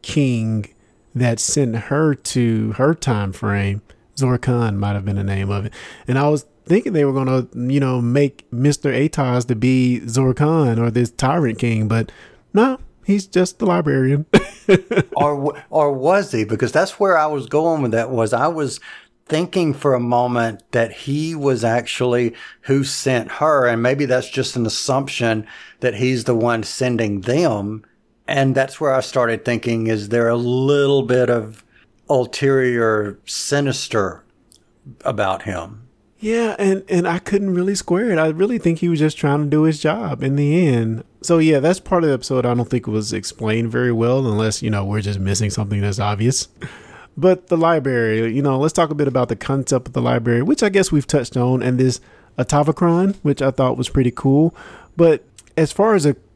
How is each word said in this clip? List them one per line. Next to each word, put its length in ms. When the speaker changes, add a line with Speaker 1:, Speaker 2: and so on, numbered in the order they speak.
Speaker 1:
king 640
that 260
sent 360
her 380
to 580
her 220
time 380
frame. 500
Zor 220
Khan 400
might 160
have 100
been 120
the 80
name 260
of 160
it. 60
And 120
I 100
was 180
thinking 300
they 100
were 80
gonna, 420
you 260
know, 200
make 520
Mister 400
Atos 560
to 80
be 520
Zor 240
Khan 460
or 120
this 200
tyrant 480
king, 300
but 220
no, 240
he's 220
just 320
the 80
librarian. 680
<laughs> 40
Speaker 2:
Or 220
w-, 320
or 240
was 400
he? 120
Because 280
that's 260
where 200
I 80
was 220
going 340
with 80
that, 200
was 220
I 160
was 320
thinking 480
for 180
a 80
moment 640
that 180
he 440
was 300
actually 680
who 200
sent 500
her, 340
and 160
maybe 240
that's 240
just 260
an 80
assumption 840
that 160
he's 280
the 100
one 280
sending 580
them. 640
And 280
that's 260
where 140
I 60
started 440
thinking, 420
is 220
there 220
a 60
little 680
bit 260
of 340
ulterior 1160
sinister 1000
about 380
him? 400
Speaker 1:
Yeah, 400
and, 300
and 180
I 120
couldn't 360
really 200
square 360
it. 80
I 100
really 300
think 200
he 100
was 100
just 200
trying 260
to 60
do 140
his 140
job 440
in 140
the 320
end. 360
So, 180
yeah, 220
that's 200
part 220
of 60
the 60
episode 320
I 80
don't 140
think 180
was 260
explained 580
very 220
well, 340
unless, 360
you 80
know, 160
we're 160
just 160
missing 320
something 320
that's 180
obvious. 480
But 320
the 100
library, 760
you 80
know, 160
let's 140
talk 180
a 40
bit 140
about 200
the 80
concept 520
of 40
the 100
library, 400
which 200
I 80
guess 200
we've 160
touched 300
on, 260
and 160
this 220
Atavachron, 760
which 260
I 80
thought 260
was 140
pretty 200
cool. 440
But 280
as 140
far 220
as 120
a 100